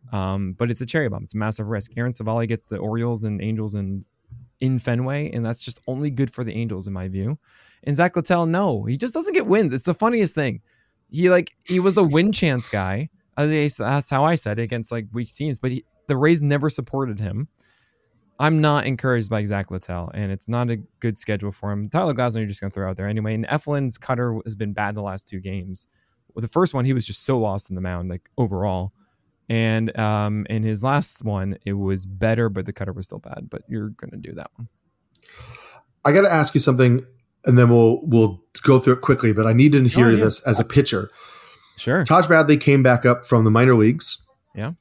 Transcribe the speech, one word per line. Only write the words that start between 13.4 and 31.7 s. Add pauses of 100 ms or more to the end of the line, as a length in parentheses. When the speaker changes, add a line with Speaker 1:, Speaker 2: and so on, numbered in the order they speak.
Speaker 1:
that's
how
I
said
it
against,
like,
weak
teams,
but
he, (220)
the
Rays
never
supported
him. (920)
I'm
not
encouraged
by
Zach
Littell,
and
it's
not
a (220)
good
schedule
for
him.
Tyler
Glasnow,
you're
just
gonna
throw
out
there
anyway.
And
Eflin's
cutter
has
been
bad
the
last
two
games. (480)
Well,
the
first
one,
he
was
just
so
lost
in
the
mound,
like,
overall. (580)
And,
um,
in
his
last
one,
it